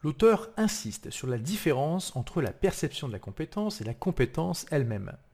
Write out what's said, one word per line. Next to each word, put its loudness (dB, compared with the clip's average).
L'auteur 4
insiste -2
sur -8
la 0
différence 0
entre -2
la 0
perception 0
de -4
la -6
compétence -4
et -6
la -4
compétence 0
elle-même. -2